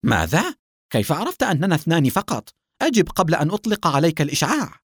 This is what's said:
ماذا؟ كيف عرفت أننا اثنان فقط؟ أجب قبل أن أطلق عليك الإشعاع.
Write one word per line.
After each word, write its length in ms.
ماذا؟ 520
كيف 220
عرفت 300
أننا 320
اثنان 360
فقط؟ 380
أجب 260
قبل 260
أن 160
أطلق 360
عليك 340
الإشعاع. 680